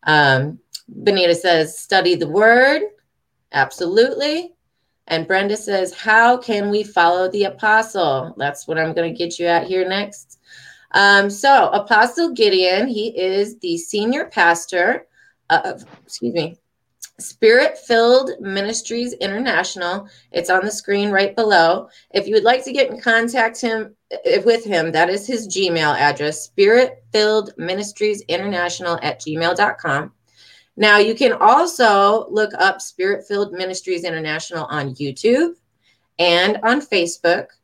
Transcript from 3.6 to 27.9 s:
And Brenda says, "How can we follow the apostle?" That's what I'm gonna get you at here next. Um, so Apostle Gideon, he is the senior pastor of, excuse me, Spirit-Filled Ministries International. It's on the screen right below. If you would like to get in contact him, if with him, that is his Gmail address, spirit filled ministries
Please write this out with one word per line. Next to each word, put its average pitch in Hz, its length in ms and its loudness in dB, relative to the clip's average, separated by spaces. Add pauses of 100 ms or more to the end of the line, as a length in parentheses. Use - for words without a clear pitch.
And 165 180 -4
Brenda 196 300 0
says, 190 380 -4
"How 226 420 4
can 208 340 -4
we 208 140 0
follow 180 460 2
the 202 160 0
apostle?" 196 920 -2
That's 143 300 -6
what 160 100 -4
I'm 160 160 -4
gonna 165 200 -4
get 170 260 -8
you 175 80 -2
at 170 200 0
here 185 200 -2
next. 202 520 -8 (520)
Um, 202 380 6
so 269 400 4
Apostle 247 640 0
Gideon, 196 560 2
he 220 300 -6
is 196 420 -2
the 170 180 -6
senior 214 480 -4
pastor 220 840 0 (420)
of, - 360 -2 (180)
excuse - 300 -8
me, 170 240 -6 (640)
Spirit-Filled 240 1200 2
Ministries 220 720 -6
International. 196 960 -4 (240)
It's 175 180 -6
on 185 160 2
the 208 60 -4
screen 202 400 -4
right 196 240 0
below. 190 540 2 (220)
If 202 160 -2
you 202 60 -4
would 214 100 4
like 254 200 2
to 269 80 -10
get 262 180 0
in 233 100 -12
contact 233 640 -2
him, 220 340 -6 (140)
if - 360 -2
with 226 180 2
him, 165 300 -2
that 175 160 2
is 392 180 -6
his 226 200 -6
Gmail 170 480 -2
address, 147 460 -2
spirit 226 680 2
filled 214 460 0
ministries 202 640 -6